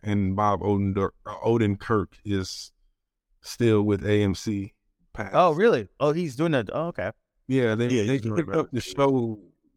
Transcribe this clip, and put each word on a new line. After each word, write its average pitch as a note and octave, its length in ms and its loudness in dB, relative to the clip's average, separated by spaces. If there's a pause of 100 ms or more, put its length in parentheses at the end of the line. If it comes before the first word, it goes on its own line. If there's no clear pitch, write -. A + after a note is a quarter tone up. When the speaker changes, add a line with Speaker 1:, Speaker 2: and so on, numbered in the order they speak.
Speaker 1:
And G2+ 320 0
Bob G#2 240 2
Odenkirk, G2 500 0 (160)
uh, G#2 80 -10 (100)
Odenkirk G#2+ 600 0 (180)
is G2 460 -6 (720)
still A2 420 2
with G2+ 240 0
A G#2 160 4
M G2 140 2
C. G2+ 360 -6 (400)
Pass. G2 220 -8
Speaker 2:
Oh, E3 180 6
really? D#3+ 360 2 (120)
Oh, D3 120 2
he's D#3+ 240 -4
doing D#3+ 160 0
that. A#2 200 -2
Oh, D#3 140 -4
okay. G2+ 240 -6 (380)
Speaker 1:
Yeah, B2 260 2
they, A#2 140 0
Speaker 3:
Yeah, B2 160 2
Speaker 1:
they A#2 80 0
Speaker 3:
he's C3 100 -2
doing G#2+ 140 -4
Speaker 1:
picked E3 140 -2
Speaker 3:
it - 60 -2
Speaker 1:
up D#3 140 0
the B2+ 80 -4
Speaker 3:
right. - 40 -2
Speaker 1:
show B2+ 560 0 (380)